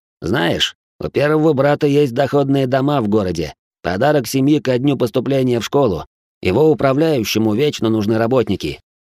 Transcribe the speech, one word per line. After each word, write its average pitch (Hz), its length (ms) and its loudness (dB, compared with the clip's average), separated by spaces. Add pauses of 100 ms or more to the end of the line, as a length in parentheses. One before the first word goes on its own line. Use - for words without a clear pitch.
(200)
Знаешь, 135 560 -2 (240)
у - 80 -6
первого 151 440 2
брата 143 360 0
есть 143 260 2
доходные 139 540 0
дома 139 320 0
в 107 80 -2
городе. 90 460 -2 (280)
Подарок 120 460 0
семьи 139 320 0
ко 127 180 0
дню 135 180 0
поступления 127 640 0
в 107 60 -6
школу. 110 420 0 (340)
Его 127 300 2
управляющему 131 840 0
вечно 131 340 -2
нужны 110 300 0
работники. 110 640 -2 (220)